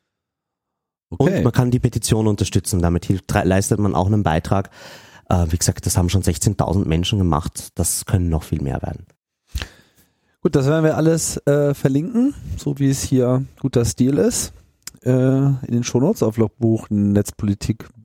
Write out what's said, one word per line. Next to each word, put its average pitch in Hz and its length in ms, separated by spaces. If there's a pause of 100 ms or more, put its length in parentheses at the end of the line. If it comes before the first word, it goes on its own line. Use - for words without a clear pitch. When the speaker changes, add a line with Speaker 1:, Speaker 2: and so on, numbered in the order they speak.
(1080)
Speaker 1:
Okay. 175 280
Speaker 2:
Und - 80
man 117 80
kann 123 180
die 123 80
Petition 113 480
unterstützen, 98 540
damit 85 240
hilft, - 240
tre-, 104 160
leistet 98 340
man 101 160
auch 92 120
einen 104 160
Beitrag. 90 460 (600)
Äh, 87 200
wie 85 80
gesagt, - 280
das - 120
haben 87 120
schon 95 140
sechzehntausend 95 640
Menschen 87 320
gemacht, 82 560
das - 300
können 90 220
noch 80 160
viel - 180
mehr 67 200
werden. - 240 (1400)
Speaker 1:
Gut, 160 140
das 135 100
werden 156 180
wir 156 140
alles, 160 400 (100)
äh, 143 260
verlinken, 220 600 (240)
so 139 220
wie 139 100
es 135 120
hier 127 440 (160)
guter 120 240
Stil 131 320
ist, 214 340 (520)
äh, 127 80
in 131 580
den 120 140
Shownotes 135 400
auf 110 140
logbuchnetzpolitik 104 1500 (180)